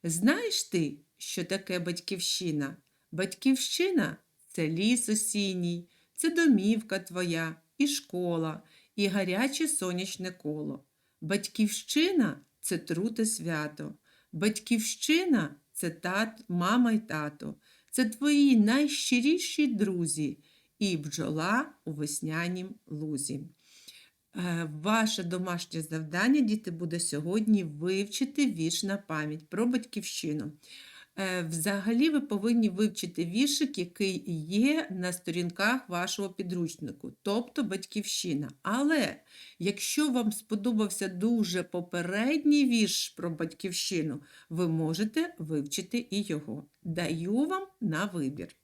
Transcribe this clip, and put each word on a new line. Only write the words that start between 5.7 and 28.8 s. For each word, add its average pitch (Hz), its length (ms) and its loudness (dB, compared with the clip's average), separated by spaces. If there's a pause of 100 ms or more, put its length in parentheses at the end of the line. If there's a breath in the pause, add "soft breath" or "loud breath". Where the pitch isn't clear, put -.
це 320 140 0
домівка 220 720 4
твоя 170 560 -2 (220)
і 285 100 4
школа, 175 720 -2 (340 soft breath)
і 202 120 2
гаряче 202 600 0
сонячне 185 640 -4
коло. 151 520 -8 (380)
Батьківщина — 208 1200 0 (220)
це 175 160 -2
труд 185 420 -2
і 220 60 4
свято. 151 680 -4 (380 soft breath)
Батьківщина — 220 1200 0 (180)
це 175 160 -4
тат-, 196 580 -4
мама 208 440 4
й 214 80 4
тато. 147 560 -6 (360 soft breath)
Це 254 140 2
твої 277 520 6
найщиріші 285 1080 4
друзі 175 720 0 (420 soft breath)
і 190 180 0
бджола 160 680 -2 (200)
у 165 60 -6
веснянім 165 840 -4 (120)
лузі. 147 540 -6 (960 loud breath)
Е, 170 340 -2 (140)
ваше 214 400 2
домашнє 175 580 -4
завдання, 170 600 2
діти, 214 300 0
буде 170 280 -4
сьогодні 196 640 2
вивчити 196 880 0
вірш 165 320 -2